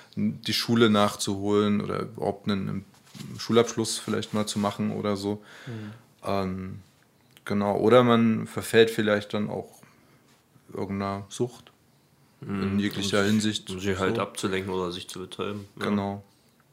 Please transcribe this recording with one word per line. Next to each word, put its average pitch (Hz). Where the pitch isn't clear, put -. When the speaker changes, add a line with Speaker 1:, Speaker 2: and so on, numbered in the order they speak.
Speaker 1:
die 104
Schule 117
nachzuholen 104
oder 98
überhaupt -
einen, 101
einen -
Schulabschluss 113
vielleicht 107
mal 107
zu -
machen 104
oder 104
so. 101
Speaker 2:
Mhm. 107
Speaker 1:
Ähm, 95
genau, 101
oder 120
man 113
verfällt 113
vielleicht 104
dann 104
auch 95
irgendeiner 98
Sucht -
Speaker 3:
Mhm. 98
Speaker 1:
in 98
jeglicher 101
Speaker 3:
Um 98
sich, 104
Speaker 1:
Hinsicht. 107
Speaker 3:
um 92
sich 95
halt 95
Speaker 1:
So. 101
Speaker 3:
abzulenken 95
oder 92
sich 92
zu -
betäuben. 98
Ja. 101
Speaker 1:
Genau. 101